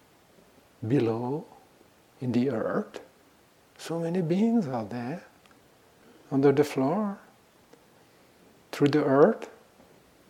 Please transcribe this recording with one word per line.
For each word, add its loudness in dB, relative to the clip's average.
below, -2
in -4
the 0
earth. -4
So -8
many -2
beings 2
are -6
there, -8
under 4
the 4
floor, -2
through 2
the 2
earth, 4